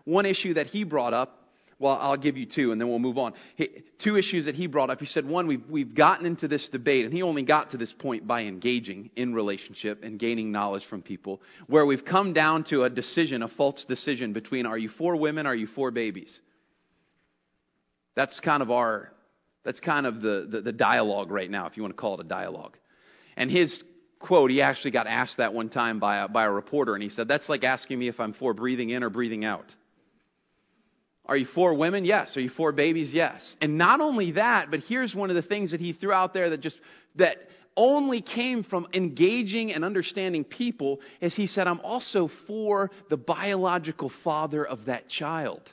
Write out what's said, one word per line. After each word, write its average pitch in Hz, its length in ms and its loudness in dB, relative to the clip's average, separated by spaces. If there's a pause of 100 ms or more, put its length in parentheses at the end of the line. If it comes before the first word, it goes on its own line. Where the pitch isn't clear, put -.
one 190 220 4
issue 185 280 0
that 151 120 0
he 208 160 -4
brought 135 320 0
up, 127 240 -2 (400)
well, 135 220 2
I'll 139 180 2
give 139 180 0
you 127 100 -6
two 127 240 0
and 110 100 0
then 120 80 0
we'll 120 120 0
move 123 180 0
on. 120 140 -2 (240)
He, - 260 -4 (160)
two 208 180 2
issues 175 280 2
that 143 100 -2
he 170 140 -2
brought 135 220 2
up. 131 100 -4
He 147 60 -8
said, 139 200 -2
one, 170 220 0
we've, 131 200 -2
we've 143 280 -4
gotten 165 300 6
into 165 200 -2
this 143 220 -2
debate, 131 380 2
and 123 60 -6
he 175 100 -2
only 156 200 0
got 143 280 4
to 135 60 -8
this 117 160 -6
point 120 320 -6
by 117 180 -2
engaging 104 760 -4
in 123 180 -2
relationship 104 680 -4
and 107 120 -10
gaining 113 360 -2
knowledge 101 340 -2
from 95 160 -12
people, 98 380 -10 (260)
where 147 180 6
we've 139 200 2
come 190 300 2
down 156 300 4
to 135 200 2
a 123 60 2
decision, 123 520 -2
a 113 60 -6
false 139 360 -2
decision 123 480 -4
between, 120 340 -4
are 113 120 -4
you 110 120 -6
for 170 260 0
women, 151 300 0
are 127 100 0
you 110 100 -4
for 131 240 -2
babies? 110 480 -6 (1800)
That's 135 240 -2
kind 147 240 2
of 113 80 -2
our, 117 400 0 (540)
that's 123 160 -6
kind 147 260 0
of 110 140 -4
the, 101 280 -2
the, 107 120 -6
the 110 120 -4
dialogue 107 600 2
right 92 180 -4
now, 98 160 -4
if 80 100 -14
you 107 60 -8
wanna 98 120 -8
call 101 200 -4
it 85 60 -8
a 82 80 -14
dialogue. 92 480 -8 (600)
And 127 140 -2
his 170 320 2 (380)
quote, 143 320 6
he 139 100 4
actually 139 300 0
got 113 160 0
asked 120 300 -2
that 113 140 0
one 113 160 -4
time 117 300 -2
by 104 200 2
a, 101 100 -2
by 110 160 2
a 107 60 2
reporter, 113 440 0
and 101 80 -4
he 104 60 -6
said, 117 180 -6
"That's 143 220 -2
like 131 160 -2
asking 131 340 -2
me 123 80 -2
if 120 140 -4
I'm 110 140 -4
for 127 200 0
breathing 120 360 -2
in 123 120 -4
or 117 80 -2
breathing 110 340 -2
out." 104 300 -6 (1500)
Are 143 120 0
you 131 100 0
for 175 280 4
women? 175 300 2
Yes. 190 320 0
Are 139 40 -2
you 127 80 -2
for 156 240 0
babies? 147 420 0
Yes. - 460 -2
And 151 180 0
not 208 220 6
only 233 320 0
that, 196 400 2
but 156 80 -2
here's 233 340 -4
one 196 160 -2
of 180 60 0
the 170 60 2
things 196 280 -4
that 165 100 -4
he 175 120 -4
threw 190 200 -2
out 185 220 2
there 180 160 2
that 151 100 -2
just, 151 180 -8 (360)
that 160 220 6 (400)
only 262 440 4
came 240 440 -2
from 175 280 -4
engaging 190 800 2
and 156 120 -2
understanding 185 600 -2
people, 143 560 -4 (200)
is 175 140 -2
he 208 120 0
said, 185 200 -2
"I'm 175 140 -2
also 202 480 -2 (180)
for 208 440 0 (180)
the 151 80 0
biological 170 920 -2 (140)
father 151 420 -2
of 110 200 -10
that 123 220 -4
child." 151 540 -6 (100)